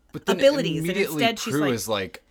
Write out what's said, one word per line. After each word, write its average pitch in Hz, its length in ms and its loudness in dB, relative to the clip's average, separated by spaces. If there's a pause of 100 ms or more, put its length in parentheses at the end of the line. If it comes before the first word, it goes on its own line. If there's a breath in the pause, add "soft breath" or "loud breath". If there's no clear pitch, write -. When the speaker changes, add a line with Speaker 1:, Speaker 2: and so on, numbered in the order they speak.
(140)
Speaker 1:
But - 120 -10
then 185 120 2
Speaker 2:
abilities. 269 420 4
And 160 100 -4
Speaker 1:
immediately 185 340 -2
Speaker 2:
instead 226 160 0
she's - 140 -6
Speaker 1:
Prue 147 120 2
Speaker 2:
like, 131 80 0
Speaker 1:
is, 110 160 -6
like, 98 420 -4